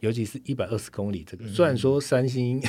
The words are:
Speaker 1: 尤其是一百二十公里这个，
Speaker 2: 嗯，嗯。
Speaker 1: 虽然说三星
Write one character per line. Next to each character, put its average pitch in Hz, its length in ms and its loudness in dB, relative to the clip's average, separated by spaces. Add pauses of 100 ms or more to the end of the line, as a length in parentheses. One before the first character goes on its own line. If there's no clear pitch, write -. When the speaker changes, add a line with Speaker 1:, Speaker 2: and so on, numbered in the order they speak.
Speaker 1:
尤 110 120 0
其 113 120 0
是 127 200 -8
一 135 100 -4
百 104 120 -2
二 113 120 -2
十 - 140 -8
公 101 200 -4
里 85 120 -6
这 - 120 -14
个， 104 80 -14
Speaker 2:
嗯， 107 60 -10
嗯。 - 20 -8
Speaker 1:
虽 170 140 4
然 135 100 2
说 135 240 4
三 135 260 2
星 127 420 0